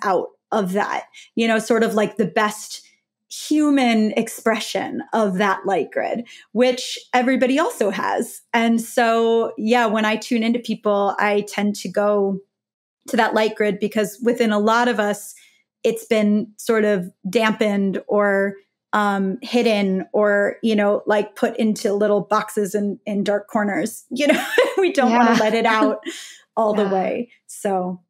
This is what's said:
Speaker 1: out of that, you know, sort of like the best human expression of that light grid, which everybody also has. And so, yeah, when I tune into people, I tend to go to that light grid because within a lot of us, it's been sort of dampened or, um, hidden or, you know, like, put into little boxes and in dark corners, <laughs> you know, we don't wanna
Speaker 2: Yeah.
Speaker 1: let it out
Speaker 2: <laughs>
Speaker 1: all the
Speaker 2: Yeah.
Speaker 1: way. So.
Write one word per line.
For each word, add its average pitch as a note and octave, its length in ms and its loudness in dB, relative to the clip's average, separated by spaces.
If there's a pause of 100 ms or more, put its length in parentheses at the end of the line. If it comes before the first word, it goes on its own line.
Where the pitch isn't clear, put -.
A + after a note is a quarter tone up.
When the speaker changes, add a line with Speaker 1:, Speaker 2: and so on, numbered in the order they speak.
Speaker 1:
out F#3+ 260 0 (240)
of F#3+ 200 0
that, - 320 -2 (300)
you A3+ 120 0
know, A3+ 120 2
sort A3 240 2
of A3 120 0
like G#3 220 0
the G#3+ 100 0
best - 560 -4 (460)
human C4 840 2
expression - 880 -4 (100)
of G#3 260 0
that F#3+ 280 0
light F#3 240 0
grid, - 360 -4 (260)
which B3 460 0 (140)
everybody B3+ 460 2
also D#4 320 0
has. F3+ 500 -4 (140)
And A#3 260 2
so, A3+ 760 0
yeah, A#3 280 2
when G#3+ 180 0
I G#3+ 120 0
tune A3 260 -2
into A#3 180 0
people, G3+ 580 0
I G#3 300 0
tend G3+ 280 -2
to - 120 -10
go G3+ 500 0 (680)
to - 80 -4
that A3 180 2
light A3 220 0
grid G#3 240 -2
because G#3 420 -2
within A#3 300 0
a G#3 60 2
lot A3+ 300 2
of A3+ 120 0
us, G#3 340 -4 (480)
it's A3+ 220 -2
been G#3+ 520 2
sort A3 280 0
of G3 260 0 (180)
dampened G3+ 800 0
or, G3+ 460 2 (380)
um, G3 500 0
hidden G3+ 720 0
or, G3+ 500 2
you A3 140 2
know, G#3 300 2
like, G#3 280 0
put A3+ 220 -2
into G#3+ 360 0
little G#3 300 2
boxes G#3 520 -2
and G3+ 320 -2
in G3+ 180 -2
dark G3+ 240 -2
corners, G#3 580 -4
<laughs> - 40 -16
you C4 180 -2
know, - 180 2 (320)
we F#4+ 140 2
don't B3+ 200 2
wanna A#3 200 4
Speaker 2:
Yeah. A3+ 80 4
Speaker 1:
let G#3+ 140 2
it A3+ 120 2
out G#3+ 320 2 (300)
Speaker 2:
<laughs> - 280 -18
Speaker 1:
all G#3+ 180 2
the G#3 100 0
Speaker 2:
Yeah. F#3+ 80 -2
Speaker 1:
way. F#3+ 380 -2 (160)
So. F#3 640 -4